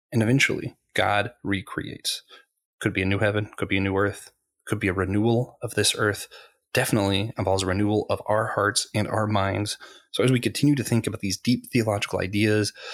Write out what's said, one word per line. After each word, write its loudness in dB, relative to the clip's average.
And 4
eventually, 2
God 2
recreates. -4
Could 0
be 0
a 0
new 2
heaven, 0
could -4
be 0
a 0
new 0
earth, -2
could -4
be 0
a 2
renewal 0
of -8
this 2
earth. -2
Definitely 0
involves 0
a -2
renewal 0
of -2
our 0
hearts 0
and 0
our 0
minds. -2
So 0
as 4
we 4
continue 2
to 0
think 0
about -6
these -4
deep 0
theological 0
ideas, 2